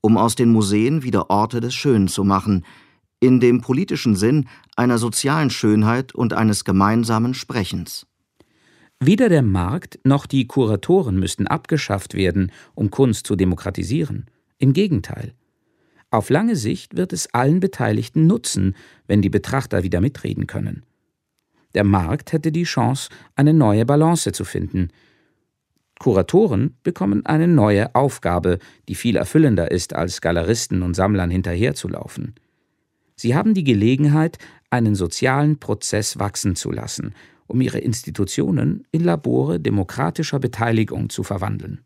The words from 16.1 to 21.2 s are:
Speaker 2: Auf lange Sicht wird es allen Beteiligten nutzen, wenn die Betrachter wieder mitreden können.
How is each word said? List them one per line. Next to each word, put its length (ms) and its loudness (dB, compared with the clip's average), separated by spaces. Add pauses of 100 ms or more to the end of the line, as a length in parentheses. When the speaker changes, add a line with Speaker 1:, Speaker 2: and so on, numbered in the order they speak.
Speaker 2:
Auf 180 0
lange 260 2
Sicht 400 -6
wird 160 -4
es 220 -8
allen 260 2
Beteiligten 680 0
nutzen, 480 0 (320)
wenn 140 2
die 80 2
Betrachter 540 -2
wieder 160 -2
mitreden 480 -4
können. 380 -8 (880)